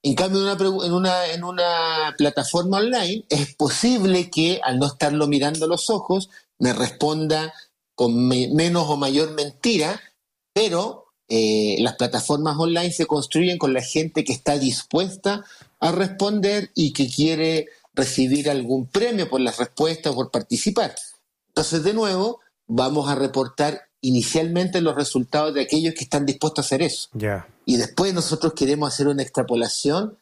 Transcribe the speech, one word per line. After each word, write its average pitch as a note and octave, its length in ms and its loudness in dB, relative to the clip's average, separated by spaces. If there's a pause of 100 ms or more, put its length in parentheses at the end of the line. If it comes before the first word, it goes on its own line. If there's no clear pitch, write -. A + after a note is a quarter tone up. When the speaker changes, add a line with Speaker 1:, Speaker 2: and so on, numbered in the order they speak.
Speaker 1:
En C#3 100 2
cambio, F#3+ 260 0
en G3 60 0
una G3 120 0
pregu-, F#3+ 260 0
en F3 80 0
una, F3+ 360 2
en E3+ 140 -6
una E3 720 0
plataforma F3 600 0
online, G#3+ 540 0
es C#3+ 240 0
posible F#3 760 2
que, E3 320 0
al B2+ 160 0
no C#3+ 80 2
estarlo D3 400 0
mirando D3 380 0
a D#3+ 40 0
los E3+ 220 -2
ojos, F#3+ 380 0 (300)
me B2+ 140 2
responda D#3 800 -2 (440)
con B2 320 2
me-, B2+ 240 2
menos E3+ 360 2
o D3 80 0
mayor C#3+ 360 0
mentira, D#3 680 -2 (520)
pero, G3+ 540 -2 (220)
eh, G#2+ 520 2
las B2 160 0
plataformas C#3+ 640 -2
online E3+ 340 0
se E3 140 -2
construyen D#3+ 500 0
con C#3 160 0
la B2+ 100 0
gente D#3 420 -2
que B2+ 100 -4
está C#3+ 240 -2
dispuesta F#3+ 840 -2 (380)
a E3 100 2
responder G3 840 0
y D3+ 180 2
que C3+ 160 0
quiere D#3 600 0 (260)
recibir C3+ 560 2
algún C3 360 0
premio G3+ 440 0
por C3 100 0
las A#2+ 160 0
respuestas D#3 560 -2
o A#2 40 -2
por B2+ 140 -4
participar. D#3+ 640 -2 (540)
Entonces, D#3 340 -2
de G3+ 120 2
nuevo, G#3+ 460 0 (260)
vamos C3+ 420 0
a C#3+ 60 0
reportar C3+ 760 -2 (140)
inicialmente E3 800 2
los D#3 120 2
resultados C#3+ 600 0
de C#3 80 0
aquellos D#3+ 320 0
que - 100 -8
están C#3+ 220 -2
dispuestos D3+ 360 -2
a - 40 -4
hacer C3+ 160 0
eso. - 320 -4
Speaker 2:
Ya. G#2 340 -4 (160)
Speaker 1:
Y B2 140 2
después F#3 340 0
nosotros D#3+ 400 0
queremos D3 400 0
hacer C#3+ 160 0
una C#3 140 0
extrapolación C#3 1000 -2